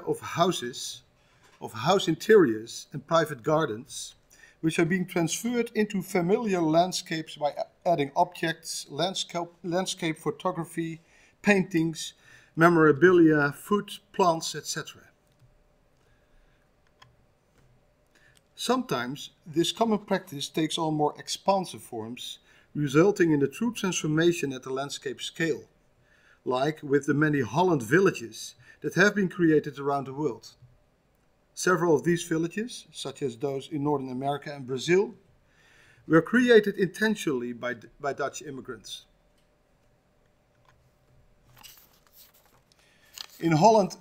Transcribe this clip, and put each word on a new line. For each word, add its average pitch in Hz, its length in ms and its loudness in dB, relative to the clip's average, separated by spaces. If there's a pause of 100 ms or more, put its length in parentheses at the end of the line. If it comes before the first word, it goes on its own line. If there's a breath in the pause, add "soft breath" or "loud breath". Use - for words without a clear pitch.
of 156 140 -2
houses, - 800 -4 (580 soft breath)
of 113 120 -12
house 139 340 0
interiors 156 880 2
and 147 120 -12
private 151 380 0
gardens, 151 720 -4 (460 soft breath)
which 160 180 -2
are 175 60 2
being 180 200 0
transferred 233 720 -2
into 208 260 -2
familiar 190 600 0
landscapes 165 760 0
by 147 160 -2
a-, 160 160 -8 (180)
adding 147 300 0
objects, - 760 -2
landscape, 170 600 -6 (160)
landscape 175 520 -4
photography, 165 840 -6 (420 soft breath)
paintings, 175 680 2 (420 soft breath)
memorabilia, 156 1000 6
food, 202 380 -2 (220)
plants, 165 420 0
et 147 120 -12
cetera. - 360 -10 (3500 soft breath)
Sometimes 143 760 -4 (140)
this 165 280 -2
common 226 260 0
practice 180 500 -6
takes 156 300 -4
on 160 160 -2
more 147 240 0
expansive 180 640 -4
forms, 117 560 -12 (380 soft breath)
resulting 160 560 4
in 147 100 4
a 135 60 2
true 226 240 -6
transformation 165 800 0
at 127 100 -12
the 147 100 -10
landscape 135 480 -8
scale, 156 440 -4 (800 soft breath)
like 131 380 -2
with 139 240 0
the 151 80 0
many 147 280 2
Holland 156 400 0
villages 127 720 0 (260 soft breath)
that 147 140 -8
have 196 200 4
been 202 140 0
created 151 500 2
around 139 280 -2
the 131 80 -12
world. 139 400 -8 (1000)
Several 175 400 2
of 127 100 0
these 170 180 2
villages, 170 720 -6
such - 300 -12
as 123 140 -6
those 135 340 -6
in 147 140 -4
Northern 139 260 -2
America 139 440 -6
and 139 120 -14
Brazil, 156 480 0 (920 soft breath)
were 160 160 6
created 220 560 4
intentionally 175 760 -2
by 123 220 -6
D-, 110 140 -16 (120)
by 143 120 -4
Dutch 135 300 -8
immigrants. 127 600 -14 (4000 loud breath)
In 165 120 2
Holland, 190 480 4